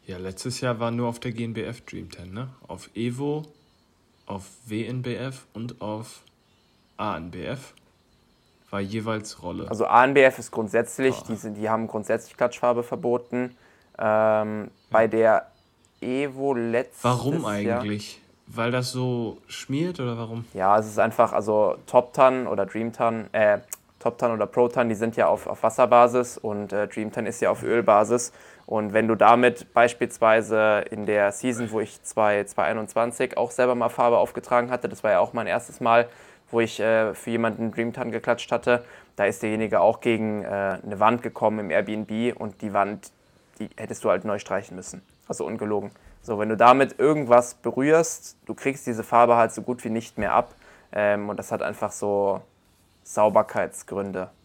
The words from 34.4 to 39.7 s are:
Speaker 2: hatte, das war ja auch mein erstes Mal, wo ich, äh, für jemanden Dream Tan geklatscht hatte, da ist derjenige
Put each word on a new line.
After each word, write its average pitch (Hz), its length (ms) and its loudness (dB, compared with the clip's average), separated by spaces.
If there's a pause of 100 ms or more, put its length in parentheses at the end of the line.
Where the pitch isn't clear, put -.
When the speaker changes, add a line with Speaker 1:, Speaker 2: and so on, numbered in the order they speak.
Speaker 2:
hatte, 123 200 -4
das - 140 -14
war 107 80 4
ja 90 80 4
auch 110 120 0
mein 113 140 -6
erstes 107 340 -6
Mal, 120 280 4 (420)
wo 117 100 2
ich, 113 200 -2
äh, 110 340 2
für - 160 -10
jemanden 113 420 -2
Dream 117 220 -4
Tan 123 180 -6
geklatscht 113 400 -2
hatte, 120 320 0 (320)
da 101 80 0
ist 101 180 0
derjenige 107 380 0